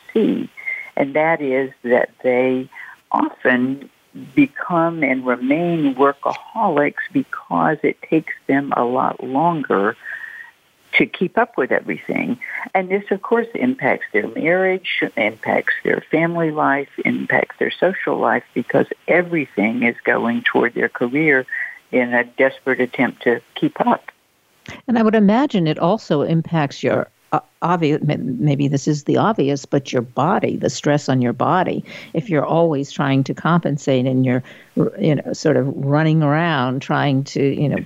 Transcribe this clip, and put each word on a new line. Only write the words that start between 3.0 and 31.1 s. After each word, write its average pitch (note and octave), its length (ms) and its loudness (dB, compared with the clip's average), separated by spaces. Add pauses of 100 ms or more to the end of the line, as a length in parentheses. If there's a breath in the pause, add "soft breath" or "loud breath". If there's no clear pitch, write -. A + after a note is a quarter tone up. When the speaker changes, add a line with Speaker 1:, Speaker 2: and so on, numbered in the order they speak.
Speaker 1:
often C3 800 0 (460)
become E3 680 2
and C3 220 -2
remain C#3 720 0
workaholics C#3+ 1160 0
because D#3+ 720 -2
it - 180 -2
takes - 320 -2 (140)
them C#3 280 0
a B2 80 2
lot B2+ 400 -2
longer B2+ 720 0 (1000 loud breath)
to D3+ 80 4
keep - 320 -4
up A#3 180 0
with B2+ 160 0
everything. - 680 -2 (340 loud breath)
And F#3 160 0
this, G3+ 220 0
of G3 100 -4
course, A#3 320 0
impacts - 580 0
their G#2 160 0
marriage, F#3 760 0 (120)
impacts - 680 -2
their - 260 0
family E3 400 0
life, C#3 400 0 (160)
impacts C3 540 -2
their - 120 -2
social D#3+ 460 -2
life, A#2 260 0 (120)
because - 320 0 (200)
everything D3 760 0
is A#2 200 0
going A#2 380 0
toward A#2+ 320 0
their B2 160 -2
career C3+ 560 0 (460 loud breath)
in B2 240 0
a A#2+ 80 2
desperate C3 580 0
attempt A#2+ 420 -2
to A#2 180 2 (120)
keep - 260 -2
up. - 320 0 (760 loud breath)
Speaker 2:
And A#3 100 2
I A#3 60 4
would G#3+ 120 4
imagine G#3+ 520 4
it D3+ 120 -2
also E3+ 440 0
impacts D#3+ 600 0
your, B2 240 0 (240)
uh, B2 80 2 (220)
obvious, D#3+ 400 2
may-, D3 160 0
maybe C#3+ 500 0
this C#3 180 0
is D3+ 200 0
the C#3 100 2
obvious, C#3+ 500 2
but - 280 -2
your C3 80 2
body, C3 560 0
the - 120 0
stress D3 380 0
on C3 140 2